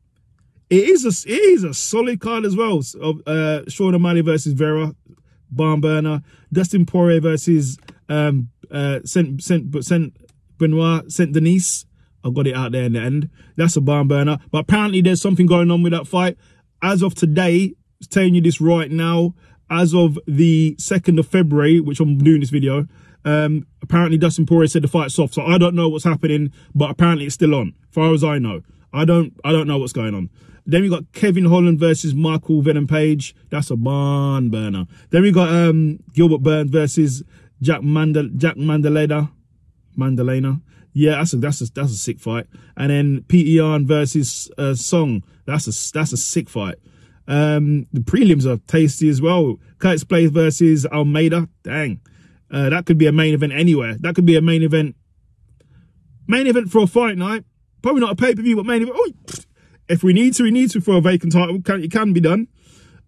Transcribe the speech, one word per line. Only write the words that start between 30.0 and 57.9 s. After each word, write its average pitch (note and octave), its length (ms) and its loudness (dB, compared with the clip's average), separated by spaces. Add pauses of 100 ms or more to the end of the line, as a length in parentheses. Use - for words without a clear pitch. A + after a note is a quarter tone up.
on. F#2 140 -8 (360)
Then E3+ 160 0
we G3 80 0
got E3+ 220 -6
Kevin F#3 340 0
Holland E3+ 340 4
versus D#3+ 340 0
Michael D#3 480 -2
Venom D3 260 0
Page. D3+ 480 -2 (140)
That's D3 220 -6
a B2+ 40 -4
barn C#3 760 -2
burner. G#2 360 -6 (240)
Then F3 140 4
we G3+ 80 4
got, F3 180 2
um, D#3+ 500 0 (140)
Gilbert D#3 300 4
Burns D3+ 280 0
versus D3 520 0 (380)
Jack C#3+ 220 0
Mandel-, D3+ 540 0
Jack D#3+ 180 0
Mandelena. D3+ 760 -2 (640)
Mandelena. C3 640 -2 (320)
Yeah, D3 240 2
that's E3 160 -4
a, C3 40 -2
that's C#3+ 240 -4
a, A#2 100 -8
that's C#3 200 -6
a G2+ 60 -10
sick - 220 -10
fight. A#2 260 -8 (320)
And C#3 140 -2
then C#3+ 360 -2
Petr D#3+ 280 4
Yan D#3 320 0
versus, D3 680 -2
uh, C3+ 180 -4
Song. C3 480 -2 (220)
That's D3 220 -6
a, - 260 -8
that's D#3 200 -4
a A#2+ 40 -4
sick - 300 -6
fight. G2 280 -8 (520)
Um, D3 640 0
the C3 100 -4
prelims E3+ 440 2
are B2 220 -2
tasty D#3 420 2
as C3+ 100 0
well. D#3+ 380 0 (220)
Curtis E3+ 240 0
Blades E3 280 2
versus D#3 540 2
Almeida. D#3 640 0 (140)
Dang. C3+ 380 -6 (500)
Uh, C#3 180 -2
that F3 160 -2
could E3 140 4
be D#3 80 6
a D3 40 4
main D#3 220 2
event C#3+ 200 0
anywhere. C#3 460 0
That E3+ 140 -4
could F3 140 2
be E3 80 6
a D#3 60 4
main E3 200 2
event. D3+ 340 0 (1300)
Main B3+ 180 0
event A#3 240 0
for G#3+ 140 4
a F#3+ 40 4
fight A3+ 300 0
night. G3 280 -6 (360)
Probably C4 200 0